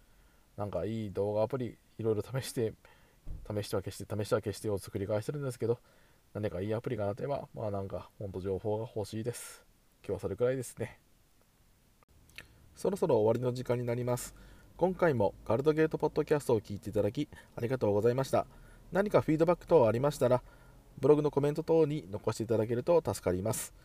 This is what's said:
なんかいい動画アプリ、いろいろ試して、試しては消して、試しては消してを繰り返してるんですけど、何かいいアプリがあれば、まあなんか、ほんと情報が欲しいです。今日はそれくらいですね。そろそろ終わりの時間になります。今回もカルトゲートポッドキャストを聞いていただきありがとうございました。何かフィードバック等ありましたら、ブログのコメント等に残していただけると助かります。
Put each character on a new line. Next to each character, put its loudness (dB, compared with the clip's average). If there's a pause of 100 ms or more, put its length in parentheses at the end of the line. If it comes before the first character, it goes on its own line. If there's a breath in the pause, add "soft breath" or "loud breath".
(560 soft breath)
な -6
ん -6
か -4
い -4
い -8
動 -2
画 2
ア 0
プ -4
リ、 -6 (220)
い -8
ろ 2
い 4
ろ -4
試 -6
し -10
て、 -2 (760 soft breath)
試 -4
し -14
て -4
は -2
消 -8
し -10
て、 -
試 -6
し -12
て 0
は 2
消 -4
し -8
て -4
を 0
繰 -8
り -2
返 0
し -10
て -6
る -6
ん -8
で -4
す -12
け -4
ど、 0 (560 soft breath)
何 -2
か -6
い -4
い -2
ア -2
プ -6
リ -4
が -2
あ -2
れ -6
ば、 -4
ま -6
あ -4
な -4
ん -8
か、 -10
ほ -8
ん -8
と -6
情 -2
報 -2
が -6
欲 -4
し -8
い -4
で -4
す。 -14 (380)
今 -18
日 -2
は -4
そ -6
れ -4
く 0
ら 2
い -2
で -6
す -12
ね。 -8 (1800 loud breath)
そ 0
ろ -4
そ 0
ろ 6
終 6
わ 6
り -2
の 0
時 -6
間 0
に -4
な -2
り -4
ま 0
す。 -8 (480 loud breath)
今 2
回 4
も 2 (140)
カ 2
ル 0
ト 4
ゲ 4
ー 2
ト -4
ポ 0
ッ 0
ド 0
キ 2
ャ 2
ス -14
ト 4
を 2
聞 -10
い -8
て -10
い -10
た 2
だ 2
き -4 (260 loud breath)
あ -8
り -2
が -2
と 2
う 4
ご 4
ざ 4
い 2
ま 0
し -6
た。 4 (440 loud breath)
何 0
か 6
フ -2
ィ 4
ー 0
ド 4
バ 4
ッ -16
ク -18
等 6
あ 4
り 2
ま 2
し -6
た 4
ら、 4 (560 loud breath)
ブ 0
ロ 10
グ 0
の 2
コ 0
メ 2
ン -2
ト -4
等 4
に -4
残 -4
し -4
て -2
い -6
た 4
だ 2
け 0
る -2
と 4
助 -4
か 2
り 0
ま 0
す。 -6 (120)